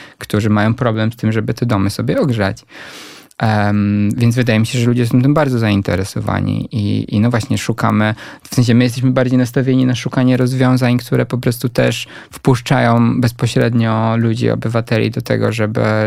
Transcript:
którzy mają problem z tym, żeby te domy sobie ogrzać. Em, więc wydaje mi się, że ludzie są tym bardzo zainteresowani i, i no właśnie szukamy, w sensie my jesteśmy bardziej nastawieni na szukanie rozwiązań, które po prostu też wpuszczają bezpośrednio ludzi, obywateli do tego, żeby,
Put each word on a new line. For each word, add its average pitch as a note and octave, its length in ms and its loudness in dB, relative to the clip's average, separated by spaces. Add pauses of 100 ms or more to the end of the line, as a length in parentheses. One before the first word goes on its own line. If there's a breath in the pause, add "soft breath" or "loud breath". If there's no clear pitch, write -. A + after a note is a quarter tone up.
(180 loud breath)
którzy G#2 320 -2
mają G#2+ 240 2
problem A2+ 380 -2
z - 40 -14
tym, A2 160 -2
żeby A2+ 220 -2
te A#2+ 120 -4
domy G2+ 240 0
sobie C#3+ 320 -2
ogrzać. A2+ 440 -2 (720 loud breath)
Em, G#2 800 2
więc A#2 180 2
wydaje A#2 240 2
mi A2+ 60 2
się, B2 140 -4
że A#2 60 2
ludzie A#2+ 220 2
są B2 140 2
tym C#3 120 2
bardzo C3+ 260 0
zainteresowani G2+ 1120 -2
i, G#2 440 -2
i G2+ 40 2
no A#2 100 4
właśnie A2 280 -2
szukamy, G#2+ 580 0 (340 loud breath)
w - 60 -8
sensie A#2+ 200 4
my B2 80 4
jesteśmy B2+ 280 0
bardziej B2+ 260 2
nastawieni C3 480 0
na B2 100 0
szukanie B2+ 420 0
rozwiązań, B2+ 600 2
które B2 280 -2
po A#2+ 120 -4
prostu B2 320 -2
też B2 380 -2 (240 loud breath)
wpuszczają B2 880 2
bezpośrednio A2+ 960 0
ludzi, A2+ 320 0
obywateli A2+ 600 -2
do A#2 100 -6
tego, A2 300 -2
żeby, A2 300 -2 (260)